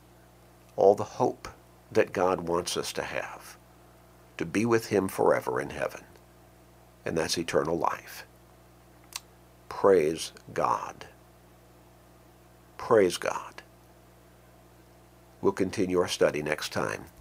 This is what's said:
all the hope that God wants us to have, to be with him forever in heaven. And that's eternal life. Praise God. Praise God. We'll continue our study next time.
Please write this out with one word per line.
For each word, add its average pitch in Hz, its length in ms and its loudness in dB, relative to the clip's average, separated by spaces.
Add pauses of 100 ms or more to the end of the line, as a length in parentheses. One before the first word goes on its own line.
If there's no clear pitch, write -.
(760)
all 98 180 8
the 107 100 -4
hope - 440 -2 (420)
that 113 220 0
God 90 360 0
wants 85 280 -2
us - 180 -6
to - 80 -4
have, - 540 -10 (840)
to - 80 -4
be 98 180 0
with 113 220 2
him 95 220 2
forever 64 520 2
in 71 100 -6
heaven. - 340 -8 (1000)
And 90 140 -4
that's 80 180 -2
eternal 82 400 0
life. - 500 -4 (1400)
Praise 82 640 2 (220)
God. - 520 -4 (1700)
Praise 101 380 4
God. - 460 -6 (1800)
We'll 98 120 2
continue 92 460 0
our 90 100 2
study 76 340 0
next 76 300 -4
time. 50 340 -4 (140)